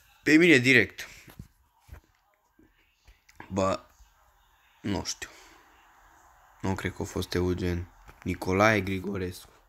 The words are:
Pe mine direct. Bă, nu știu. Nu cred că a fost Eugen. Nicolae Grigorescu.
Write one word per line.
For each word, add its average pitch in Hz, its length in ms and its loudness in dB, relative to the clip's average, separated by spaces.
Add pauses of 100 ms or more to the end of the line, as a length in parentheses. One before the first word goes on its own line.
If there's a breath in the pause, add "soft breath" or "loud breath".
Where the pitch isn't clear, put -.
(240)
Pe 151 140 6
mine 165 200 8
direct. 123 500 2 (2500 loud breath)
Bă, 95 300 -2 (1000)
nu 95 220 -6
știu. - 260 -12 (1300 loud breath)
Nu 95 140 -4
cred 92 180 -8
că - 80 -12
a 95 40 -8
fost - 280 -8
Eugen. 90 540 -4 (360)
Nicolae 95 580 0
Grigorescu. 92 680 -10 (200)